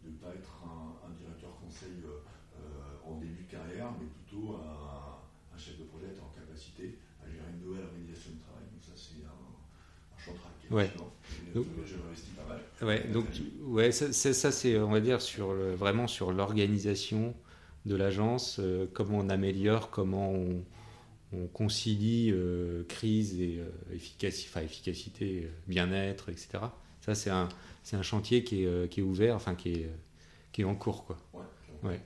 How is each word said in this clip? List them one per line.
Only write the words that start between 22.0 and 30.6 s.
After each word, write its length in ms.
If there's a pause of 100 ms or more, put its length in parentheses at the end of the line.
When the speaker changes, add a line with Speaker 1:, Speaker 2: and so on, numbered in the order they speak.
Speaker 2:
euh, 580
crise 520
et, 180
euh, 360
efficaci-, 540
enfin, 140
efficacité, 840
euh, 60 (160)
bien-être, 600
et 80
cetera. 420 (220)
Ça, 140
c'est 160
un, 180 (360)
C'est 120
un 60
chantier 400
qui 220
est, 20
euh, 220
qui 120
est 40
ouvert, 320
enfin, 180
qui 220
est, 80
euh, 100 (580)
qui 100